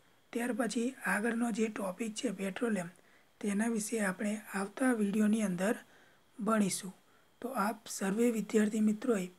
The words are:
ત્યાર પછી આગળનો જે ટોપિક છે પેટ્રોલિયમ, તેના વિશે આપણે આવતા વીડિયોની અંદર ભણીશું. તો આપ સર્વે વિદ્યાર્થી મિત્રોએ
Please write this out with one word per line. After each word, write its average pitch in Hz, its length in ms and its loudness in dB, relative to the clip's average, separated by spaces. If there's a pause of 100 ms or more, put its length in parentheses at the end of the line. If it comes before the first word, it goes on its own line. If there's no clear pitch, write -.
(320)
ત્યાર 240 200 -2
પછી 233 420 -2 (120)
આગળનો 226 440 0
જે 220 180 0
ટોપિક 214 460 -6
છે 240 160 -2
પેટ્રોલિયમ, 190 580 -2 (520)
તેના 208 280 0
વિશે 226 320 -2
આપણે 208 400 -2 (140)
આવતા 202 380 2
વીડિયોની 214 500 2
અંદર 190 340 2 (640)
ભણીશું. 208 560 0 (440)
તો 233 80 -6
આપ 233 380 -2
સર્વે 214 440 0
વિદ્યાર્થી 214 500 2
મિત્રોએ 208 580 2